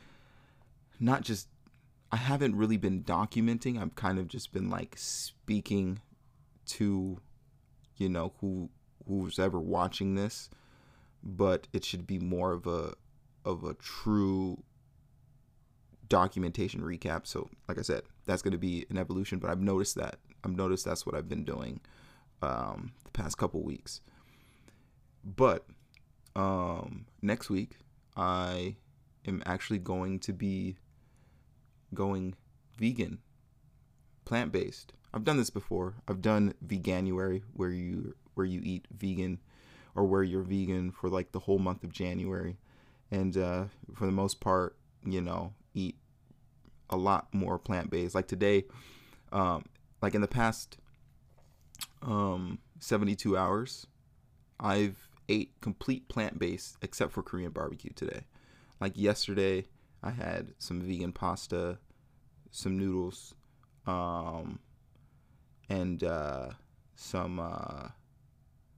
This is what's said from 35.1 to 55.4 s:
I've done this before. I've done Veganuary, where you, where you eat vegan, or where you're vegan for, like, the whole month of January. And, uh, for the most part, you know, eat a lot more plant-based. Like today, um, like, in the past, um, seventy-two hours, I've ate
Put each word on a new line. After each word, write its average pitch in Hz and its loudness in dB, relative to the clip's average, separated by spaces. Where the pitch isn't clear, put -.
I've 110 -2
done 151 4
this 120 4
before. 95 -2
I've 95 -2
done 104 6
Veganuary, 92 0
where 92 0
you, 90 -4
where 95 2
you 92 -2
eat 92 -4
vegan, 95 -2
or 101 4
where 95 6
you're 92 2
vegan 92 0
for, - -2
like, 90 0
the 95 -4
whole 98 6
month 92 0
of 85 -8
January. 92 -4
And, 95 2
uh, 90 2
for 104 -2
the 95 2
most 98 2
part, 92 4
you 92 0
know, 87 -4
eat 92 -4
a 92 0
lot 92 4
more 90 2
plant-based. 87 -2
Like 95 2
today, 98 6
um, 90 2
like, 101 2
in 104 4
the 101 4
past, - 0
um, 95 0
seventy-two 101 2
hours, 98 0
I've 101 2
ate 107 2